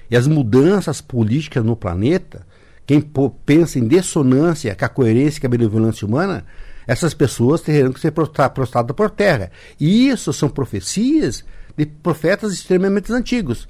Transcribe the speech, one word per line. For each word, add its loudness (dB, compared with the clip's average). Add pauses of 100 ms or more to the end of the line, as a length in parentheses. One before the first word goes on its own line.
(100)
E 2
as 2
mudanças 2
políticas -2
no 0
planeta, -4 (400)
quem 4
pô-, 0
pensa 0
em 0
dissonância 2
com -6
a 0
coerência 2
e -12
com -2
a -2
benevolência 0
humana, -2 (420)
essas -2
pessoas 2
terão 2
que -16
ser -2
prostra-, 0
prostradas -4
por 0
terra. 0 (280)
E 4
isso -2
são 0
profecias -2 (320)
de -2
profetas -2
extremamente 0
antigos. -4